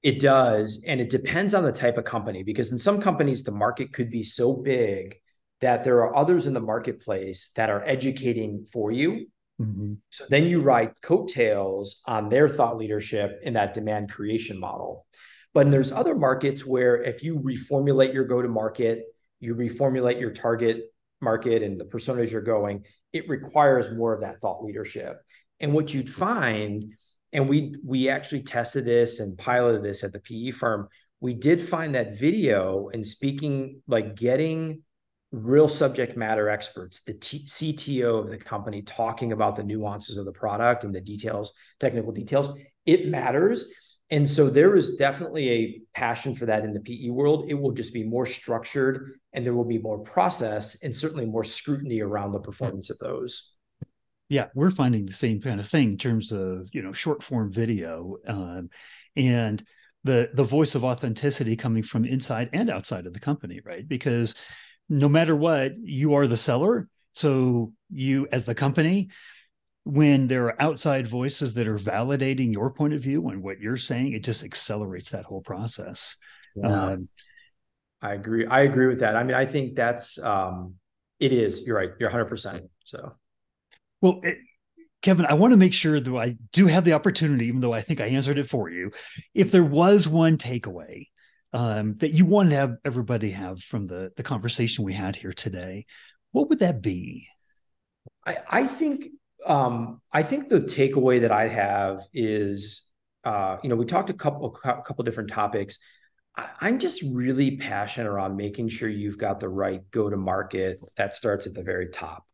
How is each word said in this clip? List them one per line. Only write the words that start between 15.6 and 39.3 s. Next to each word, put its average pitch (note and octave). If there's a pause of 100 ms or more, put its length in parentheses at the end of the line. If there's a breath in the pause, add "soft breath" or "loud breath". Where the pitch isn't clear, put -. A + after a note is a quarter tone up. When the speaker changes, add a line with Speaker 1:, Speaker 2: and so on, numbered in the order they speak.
Speaker 1:
there's C3+
other D4+
markets C#3
where B2
if A#2+
you D#3
reformulate C3+
your C3
go-to-market, A2+ (380)
you A#2
reformulate B2
your A#2+
target A#2 (380)
market A2+
and G2
the E2+
personas A#2+
you're A2
going, G#2 (260 soft breath)
it D#3+
requires C#3
more A2+
of G#2+
that G2+
thought F#2
leadership. G#2+ (420 soft breath)
And D3
what D3+
you'd C3+
find, G#2+ (400 soft breath)
and C3+
we, D3 (100)
we C3
actually C3+
tested A#2+
this A#2
and G2+
piloted A#2+
this G2+
at G2
the G#2+
P A#2
E A2+
firm, G#2+ (320 soft breath)
we B2
did D#3
find D#3+
that G#2
video G#2+
and A2
speaking, C#3
like, G#2+
getting D#3+ (480)
real C3
subject C3+
matter A2
experts, F#2
the G2+
T-, B2
C D#3
T C#3
O A#2
of G#2+
the A#2
company G2+
talking A2+